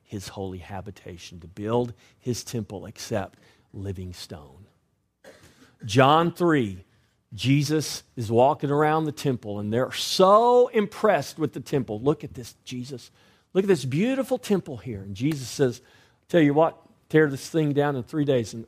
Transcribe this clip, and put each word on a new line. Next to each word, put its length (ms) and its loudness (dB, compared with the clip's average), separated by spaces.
his 240 -14
holy 320 -10
habitation, 800 -16
to 80 -20
build 460 -4
his 240 -6
temple, 420 -10
except 540 -8
living 400 -10
stone. 540 -20
John 460 4
three, 540 0
Jesus 680 0
is 160 -6
walking 400 4
around 320 2
the 80 -4
temple, 480 -4
and 120 -6
they're 200 0
so 800 4
impressed 680 0
with 160 -2
the 60 -10
temple. 400 -4
"Look 240 0
at 100 -14
this, 300 -16
Jesus. 480 -14
Look 120 2
at 20 -4
this 180 4
beautiful 520 0
temple 400 -4
here." 240 -12
And 140 -12
Jesus 340 -4
says, 320 0
"Tell 120 4
you 120 6
what, 280 2
tear 200 6
this 200 -10
thing 240 0
down 220 0
in 80 -6
three 220 -4
days, 280 0
and 140 -12